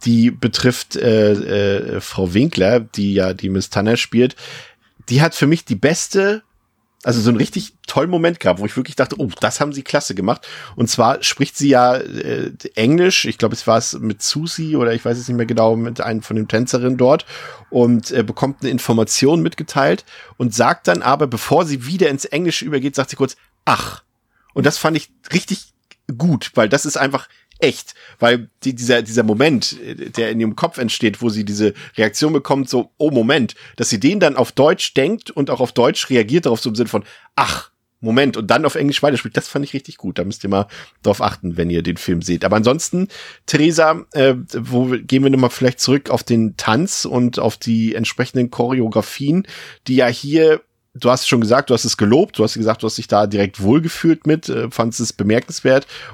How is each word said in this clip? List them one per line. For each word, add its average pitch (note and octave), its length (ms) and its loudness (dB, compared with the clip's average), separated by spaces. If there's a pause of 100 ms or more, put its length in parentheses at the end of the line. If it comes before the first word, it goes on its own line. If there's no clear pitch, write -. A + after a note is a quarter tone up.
die A#2 260 4
betrifft, - 640 -2
äh, G#2 1000 2
äh, F#2 40 -6
Frau F#2 320 -4
Winkler, A#2 460 2
die G2+ 360 -4
ja F#2+ 180 2
die F#2+ 160 -6
Miss F#2+ 200 -4
Tanner A2 280 0
spielt. A#2+ 400 2 (720)
Die C3 120 4
hat D#3+ 140 2
für - 100 0
mich D#3+ 200 2
die - 100 -4
beste, G3 680 0 (600)
also A#2+ 180 0
so A2+ 80 4
einen A#2 80 4
richtig - 360 -4 (120)
tollen D#3 240 -2
Moment E3+ 300 0
gehabt, F2+ 200 2
wo G#2 60 -6
ich - 100 -6
wirklich C3 200 -6
dachte, - 240 -2
oh, C3 100 -2 (100)
das A2 200 -2
haben D3 140 -2
sie C#3 100 -10
klasse - 320 -4
gemacht. G2 320 -2 (280)
Und B2 140 0
zwar A#2+ 320 2
spricht - 340 -2
sie C#3+ 140 -2
ja, B2 280 6
äh, - 540 -6 (220)
Englisch, D#3+ 520 2
ich A#2 120 -6
glaube, A2 160 0
es - 140 -8
war A2 100 4
es - 220 -4
mit A2 240 -6
Susi D#3 520 -4
oder A#2+ 180 2
ich A#2+ 120 -4
weiß A#2+ 100 -2
es B2 120 -10
nicht B2 100 -2
mehr A#2 80 0
genau, A2+ 300 2
mit A#2 260 -4
einem A2+ 220 -4
von A2 120 -6
den A2 120 -2
Tänzerinnen B2 500 0
dort B2+ 300 2 (420)
und, A#2+ 400 4
äh, A#2+ 140 0
bekommt C3+ 380 -4
eine C3 100 -2
Information C3 720 2
mitgeteilt D#3+ 600 -2 (340)
und A#2+ 180 -4
sagt A#2+ 320 0
dann F3 160 0
aber, C#3 240 2
bevor C#3+ 380 0
sie C3+ 200 -6
wieder E3+ 240 0
ins C3+ 160 -4
Englische D#3 400 -2
übergeht, C#3 300 -4
sagt C3 160 -2
sie - 60 -14
kurz, - 180 -2 (300)
"Ach." - 380 -2 (520)
Und B2+ 100 0
das D3 140 0
fand D#3+ 180 0
ich - 140 -8 (200)
richtig - 420 -6 (440)
gut, D3+ 380 -2
weil A2 140 2
das C3+ 180 -2
ist - 100 -6
einfach C3+ 300 -4 (320)
echt, - 360 -4 (240)
weil A#2+ 300 2 (140)
die, C3 120 -4
dieser, A#2+ 260 2
dieser A2+ 220 0
Moment, A2+ 580 0
äh, - 280 -12
der A2+ 220 -4
in A2+ 80 -4
ihrem A2 160 -2
Kopf - 220 -4
entsteht, A#2 440 -2
wo A#2+ 80 0
sie G#2 160 -4
diese G#2 280 0 (240)
Reaktion A2+ 360 0
bekommt, C3+ 360 0
so, B2 280 -2
"Oh, D3+ 140 0
Moment", B2 440 2 (220)
dass A#2 120 -2
sie A2 100 0
den F3 200 2
dann D3+ 160 2
auf B2 160 0
Deutsch D3+ 420 2
denkt E3 380 -2
und C#3+ 180 -4
auch C3 120 -2
auf B2 100 -2
Deutsch - 380 0
reagiert B2 360 2
darauf, A#2 140 0
so B2+ 100 -4
im G#2+ 60 -4
Sinne A#2 140 0
von, G#2 160 -4 (300)
"Ach, A2 360 -2 (300)
Moment", B2 360 2
und A2 140 -6
dann C#3 140 2
auf C#3 100 -2
Englisch C#3+ 260 -2
weiterspricht, B2 360 -2
das - 100 -6
fand C#3+ 180 -6
ich - 80 -14
richtig - 240 -10
gut. F2+ 220 -8
Da F2+ 60 -4
müsst - 180 -10
ihr G2+ 60 -4
mal G2 180 0 (340)
drauf - 200 0
achten, - 360 -4
wenn E2+ 120 -2
ihr E2+ 120 0
den E2+ 160 -4
Film E2+ 240 -2
seht. F2 240 -4
Aber G2+ 120 2
ansonsten, D#3+ 500 0 (380)
Theresa, D#3+ 640 2
äh, C3+ 240 4 (180)
wo B2 340 0 (140)
gehen C3 220 2
wir C#3 60 6
nochmal C3 200 4
vielleicht B2+ 300 0
zurück C#3 300 0
auf - 140 0
den A2+ 340 0
Tanz C3+ 480 -2
und B2 340 0
auf - 180 -2
die A2+ 380 -2
entsprechenden B2 560 -4
Choreografien, C3 960 -2 (400)
die C3 80 0
ja B2+ 120 4
hier, D3+ 540 2 (320)
du B2 160 0
hast B2+ 180 2
schon A#2+ 140 4
gesagt, A#2+ 280 2
du B2 40 4
hast A2+ 120 0
es - 120 -4
gelobt, A#2+ 400 2
du G#2+ 60 4
hast A2 120 -2
gesagt, A2 280 -2
du A2 40 0
hast - 100 -6
dich A#2+ 100 -10
da G#2 200 2
direkt G2+ 340 -2
wohlgefühlt D#3 680 2
mit, D#3 220 0
äh, A#2+ 200 -4
fandst A#2 300 -2
es A#2 140 -4
bemerkenswert C3 720 0 (260)